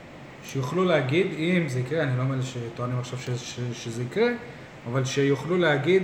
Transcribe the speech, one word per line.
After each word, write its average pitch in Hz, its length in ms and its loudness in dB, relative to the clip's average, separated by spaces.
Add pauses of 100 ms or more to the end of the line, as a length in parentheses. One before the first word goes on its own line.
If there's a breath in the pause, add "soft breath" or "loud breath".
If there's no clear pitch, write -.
(460)
שיוכלו 147 400 0
להגיד, 156 420 4 (100)
אם 170 300 4
זה 127 120 -2
יקרה, 147 240 0
אני 131 140 2
לא 127 60 0
מאלה 135 180 0
שטוענים 123 580 -4
עכשיו 127 200 -6
ש-, - 100 -6
ש-, 123 300 -6 (240)
שזה 117 200 -6
יקרה, 196 260 2 (600 loud breath)
אבל 131 140 0
שיוכלו 139 520 2
להגיד, 165 460 4